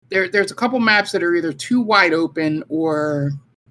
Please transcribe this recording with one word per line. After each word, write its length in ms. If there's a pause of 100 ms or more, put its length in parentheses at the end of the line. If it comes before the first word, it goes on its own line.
There, 180
there's 240
a 40
couple 240
maps 320
that 120
are 120
either 180
too 260
wide 340
open 560
or 600 (400)